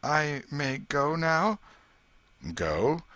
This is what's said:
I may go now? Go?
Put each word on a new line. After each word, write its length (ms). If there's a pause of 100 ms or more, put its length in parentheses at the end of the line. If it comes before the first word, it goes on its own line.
I 480
may 280
go 360
now? 440 (960)
Go? 480 (140)